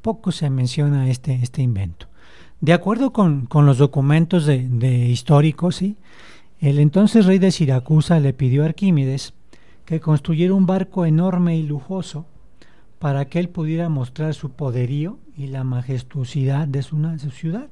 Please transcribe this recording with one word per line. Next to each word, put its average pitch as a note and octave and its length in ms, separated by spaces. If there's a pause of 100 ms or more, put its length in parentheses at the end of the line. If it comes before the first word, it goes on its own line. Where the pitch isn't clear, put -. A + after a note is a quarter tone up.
poco A3 300
se D3 180
menciona C3 600
este, B2+ 260
este B2 260
invento. G2 460 (540)
De D#3+ 100
acuerdo G#3+ 400
con, D3+ 340
con D3 200
los C3+ 120
documentos D3 680
de, C3 240
de B2 400
históricos, D3+ 680
¿sí? G3+ 200 (640)
El C#3+ 180
entonces F#3+ 460
rey F#3+ 140
de F#3 120
Siracusa D3+ 720
le C#3 100
pidió C3+ 320
a D#3+ 40
Arquímedes C#3+ 680 (500)
que D#3+ 160
construyera E3 540
un F#3+ 120
barco F#3 400
enorme E3+ 520
y D#3 60
lujoso D3+ 600 (760)
para C#3+ 260
que E3+ 140
él F3+ 100
pudiera E3 400
mostrar D3 440
su C#3+ 180
poderío C#3+ 680 (180)
y C#3 100
la C3+ 160
majestuosidad C3 1040
de C#3 140
su D3+ 160
na-, D#3+ 220
su D3 120
ciudad G#3+ 400